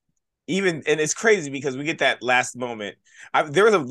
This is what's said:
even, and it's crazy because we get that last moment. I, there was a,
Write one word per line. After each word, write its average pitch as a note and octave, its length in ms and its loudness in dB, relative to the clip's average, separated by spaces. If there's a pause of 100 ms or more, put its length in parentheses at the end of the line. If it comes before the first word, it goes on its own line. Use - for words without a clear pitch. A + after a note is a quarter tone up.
(480)
even, E3+ 380 -2
and D3+ 140 0
it's D3+ 160 -2
crazy G#3 340 2
because C3+ 260 -6
we C#3 100 -6
get D#3+ 140 -4
that C3 220 0
last B2 340 0
moment. A#2 420 -8 (360)
I, C#3 100 2
there D3+ 220 2
was A3+ 80 6
a, F#3+ 60 4 (120)